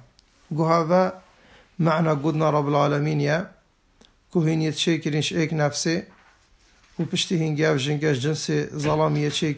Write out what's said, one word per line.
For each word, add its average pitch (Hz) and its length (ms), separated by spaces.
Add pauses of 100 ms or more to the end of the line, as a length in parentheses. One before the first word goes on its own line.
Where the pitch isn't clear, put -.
(560)
گو 160 140
هاوە 170 420 (640)
معنى 160 440
گوتنا 156 280
رب 147 180
العالمين 147 520
يا، 147 180 (920)
کو - 100
هینیت 156 420
چێ 165 200
کرینش 151 300
ئێک 160 280
نەفسێ، 156 360 (1040)
و 175 120
پشتی - 320
هینگی 156 260
ئەو 151 160
ژنگەش 147 400
جنسێ 151 340 (240)
زەڵامیە 151 560
چێ 156 200